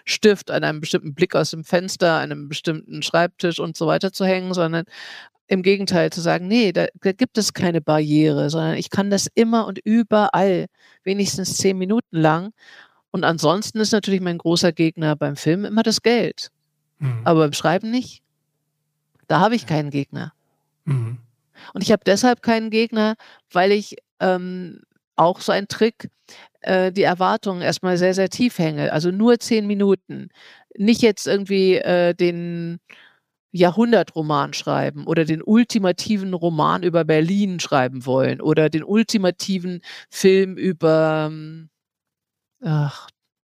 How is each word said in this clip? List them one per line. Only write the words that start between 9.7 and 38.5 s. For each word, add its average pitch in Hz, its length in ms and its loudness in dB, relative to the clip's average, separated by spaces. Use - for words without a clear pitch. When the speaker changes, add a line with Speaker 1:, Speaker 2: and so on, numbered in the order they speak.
Speaker 1:
überall, 208 880 2
wenigstens 190 540 -4
zehn 190 200 0
Minuten 190 400 -2
lang. 160 360 0
Und 190 140 -2
ansonsten 165 540 0
ist 214 140 -2
natürlich 196 280 0
mein 175 180 -4
großer 170 340 0
Gegner 160 440 0
beim 143 200 -4
Film 175 280 -2
immer 214 180 0
das 220 200 -2
Geld. 226 480 0
Speaker 2:
Mhm. 127 260 -4
Speaker 1:
Aber 165 160 4
beim 151 120 2
Schreiben 180 380 -2
nicht. 240 320 -6
Da 156 120 2
habe 220 140 4
ich 233 80 -2
Speaker 2:
Ja. - 60 -12
Speaker 1:
keinen 151 220 -2
Gegner. 139 420 -6
Speaker 2:
Mhm. 120 340 -4
Speaker 1:
Und 190 80 -8
ich 214 100 2
habe 208 120 2
deshalb 233 380 2
keinen 226 280 0
Gegner, 220 440 0
weil 185 200 4
ich, 208 240 -2
ähm, 180 600 -4
auch 175 240 2
so - 120 -2
ein 190 160 -2
Trick, - 420 -2
äh, 185 280 0
die 185 140 0
Erwartungen 180 580 0
erstmal 180 360 -2
sehr, 185 160 2
sehr 190 160 0
tief - 280 -2
hänge. 151 340 -2
Also 160 180 -2
nur 226 280 2
zehn 220 280 -2
Minuten. 196 640 -2
Nicht 214 260 2
jetzt 220 240 2
irgendwie, 190 500 2
äh, 175 380 2
den 170 680 -4
Jahrhundertroman 170 1000 2
schreiben 143 540 -4
oder 165 180 0
den 156 180 -2
ultimativen 196 920 0
Roman 170 480 0
über 170 220 2
Berlin 170 560 2
schreiben 127 440 -2
wollen 131 360 0
oder 156 280 4